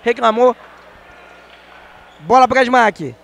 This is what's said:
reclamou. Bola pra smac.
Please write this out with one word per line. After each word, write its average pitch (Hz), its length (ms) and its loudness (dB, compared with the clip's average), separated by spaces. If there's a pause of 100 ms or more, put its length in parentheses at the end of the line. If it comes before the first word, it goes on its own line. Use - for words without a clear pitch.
reclamou. 240 560 -2 (1600)
Bola 240 260 2
pra 254 160 0
smac. 220 600 -2